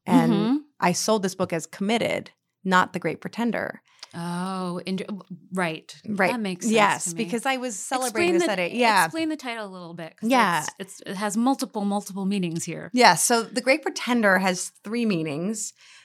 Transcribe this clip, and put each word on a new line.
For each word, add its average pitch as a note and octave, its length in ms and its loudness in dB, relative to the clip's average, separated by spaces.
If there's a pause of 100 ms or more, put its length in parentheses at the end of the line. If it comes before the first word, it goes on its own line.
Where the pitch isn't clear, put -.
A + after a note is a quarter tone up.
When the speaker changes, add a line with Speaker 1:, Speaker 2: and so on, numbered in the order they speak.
Speaker 1:
And A#3+ 280 4
Speaker 2:
Mm-hmm. A3 240 2 (220)
Speaker 1:
I F3 140 2
sold A3 300 0
this F#3 120 -2
book F3+ 180 -4
as D#3+ 120 -4
Committed, - 640 -2 (320)
not F#3 300 2
The F3+ 60 -4
Great D#3+ 220 -4
Pretender. - 600 -4 (340)
Speaker 2:
Oh, F3+ 680 -6
and, F#3+ 180 -4 (500)
right. E3 400 -4 (140)
Speaker 1:
Right. F#3+ 240 2
Speaker 2:
That A#3+ 80 -2
makes F#3 260 -4
sense A3 100 2
Speaker 1:
Yes, F#3+ 360 4
Speaker 2:
to E3 40 -10
me. E3 80 -2
Speaker 1:
because A3 220 -4
I C4+ 120 0
was B3 220 -6
celebrating B3+ 300 -4
Speaker 2:
Explain E4+ 240 2
Speaker 1:
the E4+ 60 4
Speaker 2:
the, F4 60 4 (220)
Speaker 1:
study. A3 100 -6
Yeah. G#3 280 4
Speaker 2:
explain D#4+ 240 -2
the D#4 80 -4
title A#3 280 -8
a F#3+ 60 -12
little F3 240 -14
bit, D#3+ 220 -14
'cause A3 120 -4
Speaker 1:
Yeah. G3+ 300 6
Speaker 2:
it's, - 400 -8
it's, - 80 -20
it F#3+ 100 -6
has G#3 180 -2
multiple, A#3+ 480 0
multiple G3+ 420 -4
meanings F3+ 400 -2
here. D#3+ 280 -10
Speaker 1:
Yeah. A3+ 220 8
So A#3 280 2
The G#3+ 180 -6
Great C#4+ 200 2
Pretender A3+ 580 2
has F#3 300 -2 (140)
three A#3 220 -4
meanings. E3+ 680 -2 (320)